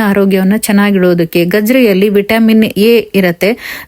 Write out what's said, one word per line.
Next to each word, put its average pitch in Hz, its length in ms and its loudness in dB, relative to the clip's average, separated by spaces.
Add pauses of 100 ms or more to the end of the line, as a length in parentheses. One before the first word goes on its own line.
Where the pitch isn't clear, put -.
ಆರೋಗ್ಯವನ್ನ 196 520 0
ಚೆನ್ನಾಗಿಡೋದಕ್ಕೆ 180 880 0
ಗಜ್ರಿಯಲ್ಲಿ 214 640 0
ವಿಟಮಿನ್ 220 540 2
ಎ 214 520 0
ಇರತ್ತೆ. 185 380 0 (340)